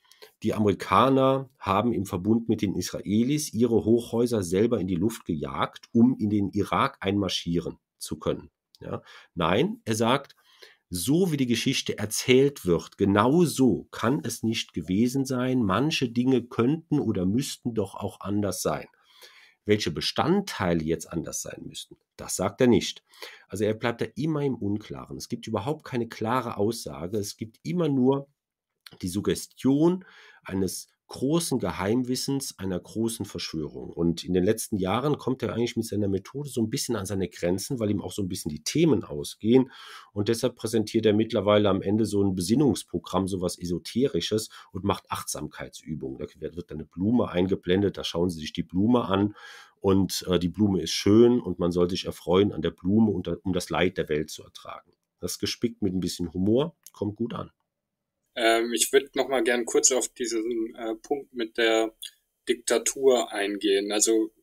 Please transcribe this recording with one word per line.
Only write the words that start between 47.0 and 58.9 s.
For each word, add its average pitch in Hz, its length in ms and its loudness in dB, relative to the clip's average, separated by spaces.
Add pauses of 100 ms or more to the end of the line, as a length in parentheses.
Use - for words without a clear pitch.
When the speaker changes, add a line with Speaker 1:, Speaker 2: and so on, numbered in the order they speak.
Speaker 1:
eingeblendet, 92 680 2
da 76 80 -10
schauen 87 260 0
sie 82 80 -8
sich 76 140 -10
die 85 100 -6
Blume 107 420 2
an 98 300 2 (460)
und, 95 480 2
äh, 90 100 4
die 87 100 0
Blume 95 320 2
ist 80 120 -6
schön 120 480 6
und 90 180 -6
man 87 140 0
soll 87 180 2
sich 90 140 -6
erfreuen 90 480 2
an 78 100 -8
der 82 80 0
Blume, 104 400 2
und, 92 160 -2 (180)
um 95 80 -2
das 87 160 -4
Leid 85 300 0
der 78 100 -4
Welt 78 220 -2
zu - 140 -16
ertragen. - 480 -18 (260)
Das - 220 -8
gespickt - 420 -4
mit 95 100 0
ein 92 80 -2
bisschen 87 320 -4
Humor, 113 440 0 (160)
kommt 104 240 -6
gut 117 180 -6
an. - 160 -10 (880)
Speaker 2:
Ähm, 117 360 2
ich - 200 0